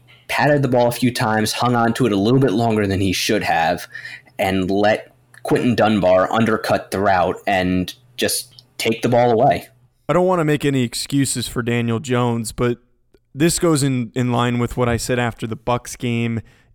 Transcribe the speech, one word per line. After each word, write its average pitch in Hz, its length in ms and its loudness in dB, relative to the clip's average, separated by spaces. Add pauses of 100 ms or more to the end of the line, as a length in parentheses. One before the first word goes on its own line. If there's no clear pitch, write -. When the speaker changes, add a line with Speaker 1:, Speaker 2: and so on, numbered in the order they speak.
(280)
Speaker 1:
patted 143 340 2
the 135 80 0
ball 120 180 4
a 117 60 0
few 123 200 0
times, 110 380 0
hung 123 240 0
on 117 180 2
to 131 120 0
it 110 80 2
a 101 40 0
little 113 220 2
bit 131 140 2
longer 107 340 0
than 95 140 0
he 95 100 0
should 104 320 -2
have, 82 420 0 (540)
and 95 320 0
let 104 420 0 (300)
Quinton 120 320 0
Dunbar 92 560 4
undercut 110 580 0
the 98 120 -4
route 90 340 2 (100)
and 92 480 0 (220)
just - 480 -6 (140)
take 113 240 -2
the 117 80 0
ball 120 200 4
away. 113 380 2 (400)
Speaker 2:
I 147 60 -2
don't 180 120 2
wanna 180 200 2
make 151 180 0
any 139 200 0
excuses 127 640 -4
for 127 120 -6
Daniel 117 380 -2
Jones, 120 540 -2
but 120 260 -2 (560)
this 160 240 0
goes 156 240 2
in, 123 320 -2
in 123 160 0
line 120 260 0
with 120 200 -2
what 123 100 0
I 117 80 0
said 120 240 -2
after 120 260 -4
the 110 120 -8
Bucs - 400 -6
game 117 440 -4 (320)